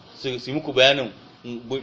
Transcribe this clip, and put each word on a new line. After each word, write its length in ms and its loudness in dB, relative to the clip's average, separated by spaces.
Su, 220 -6
su 120 -10
yi 60 -4
muku 160 -6
bayanin, 380 4
bu-, 380 -8